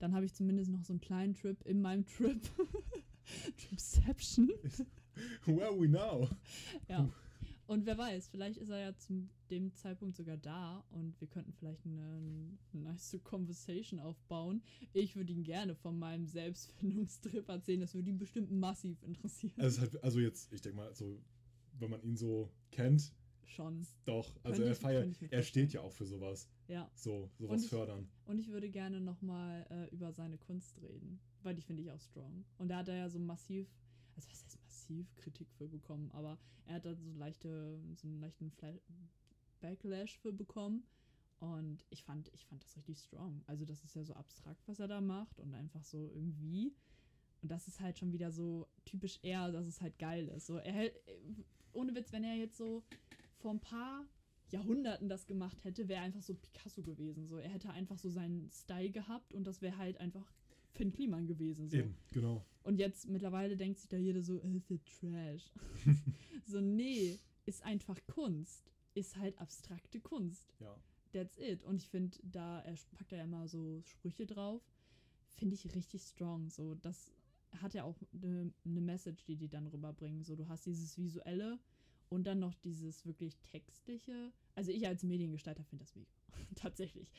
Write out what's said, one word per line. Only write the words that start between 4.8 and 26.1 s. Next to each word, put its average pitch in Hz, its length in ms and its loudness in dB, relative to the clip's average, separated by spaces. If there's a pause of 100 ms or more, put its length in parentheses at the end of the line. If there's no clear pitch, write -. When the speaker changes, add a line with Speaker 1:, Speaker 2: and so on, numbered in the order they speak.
Speaker 2:
<laughs> - 480 -8
Where 170 220 8
are 196 120 4
we 160 80 10
now? 165 400 8 (600)
Speaker 1:
Ja. 156 200 6 (580)
Und 214 200 4
wer 220 100 4
weiß, 214 320 0
vielleicht 202 300 -4
ist 214 100 -6
er 202 100 -2
ja 196 180 -4
zu 185 300 -2 (240)
dem 185 240 0
Zeitpunkt 185 420 -4
sogar 160 200 -4
da 170 540 -6
und 165 300 -4
wir 156 80 -6
könnten 160 260 -6
vielleicht 160 320 -8
eine, 156 340 -4 (540)
eine 147 80 -4
nice 175 420 -4
Conversation 180 760 -4
aufbauen. 165 640 -2 (300)
Ich 196 240 4
würde 180 160 0
ihn 170 120 0
gerne 175 300 0
von 170 240 -4
meinem 165 280 -2
Selbstfindungstrip 185 1200 -2
erzählen, 185 320 2
das 175 140 0
würde 185 160 0
ihn 190 80 2
bestimmt 196 320 0
massiv 185 520 2
interessieren. - 540 -4
Speaker 2:
Also, 123 260 6
es 113 120 2
hat, 147 100 -4
also 123 160 6
jetzt, - 320 2
ich 101 80 -6
denk 101 160 -6
mal, 104 180 -6
so, 101 240 -4 (600)
wenn 113 120 -2
man 107 120 -2
ihn 117 140 2
so 110 340 2 (200)
kennt, 139 440 8 (320)
Speaker 1:
Schon. 165 400 -6 (180)
Speaker 2:
doch, 113 380 0
also 117 140 2
Speaker 1:
Könnte 113 100 8
Speaker 2:
er 120 60 8
Speaker 1:
ich, - 60 2
Speaker 2:
feiert, 135 260 6
Speaker 1:
könnte 180 100 2
ich - 80 -10
mir 156 100 -4
Speaker 2:
er 123 100 6
steht 131 280 6
Speaker 1:
vorstellen. 85 140 -2
Speaker 2:
ja 95 40 -4
auch - 40 -6
für 101 140 -4
sowas. 95 440 -4 (180)